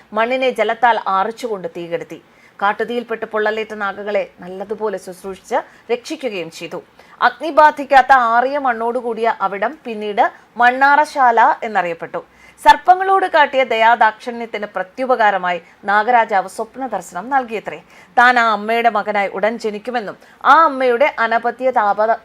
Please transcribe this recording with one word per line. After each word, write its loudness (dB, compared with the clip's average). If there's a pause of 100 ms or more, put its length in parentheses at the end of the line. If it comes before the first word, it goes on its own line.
(140)
മണ്ണിനെ 0
ജലത്താൽ 0 (180)
ആറിച്ചുകൊണ്ട് -4 (100)
തീകെടുത്തി. -8 (400)
കാട്ടുതീയിൽപ്പെട്ട് -4
പൊള്ളലേറ്റ -4
നാഗങ്ങളെ -6 (100)
നല്ലതുപോലെ -8
ശുശ്രൂഷിച്ച് -10 (360)
രക്ഷിക്കുകയും -6
ചെയ്തു. -12 (380)
അഗ്നി -2
ബാധിക്കാത്ത 4
ആറിയ 2
മണ്ണോടുകൂടിയ -2
അവിടം -4
പിന്നീട് -2 (260)
മണ്ണാറശാല 4
എന്നറിയപ്പെട്ടു. -4 (420)
സർപ്പങ്ങളോട് 4 (100)
കാട്ടിയ 2
ദയാദാക്ഷിണ്യത്തിന് 0 (100)
പ്രത്യുപകാരമായി -2 (220)
നാഗരാജാവ് 0
സ്വപ്ന -8
ദർശനം -10
നൽകിയത്രേ. -4 (360)
താൻ 6
ആ 2
അമ്മയുടെ 0
മകനായി -2
ഉടൻ -4
ജനിക്കുമെന്നും -8 (280)
ആ 6
അമ്മയുടെ 2
അനപത്യ -2
താപ 2 (200)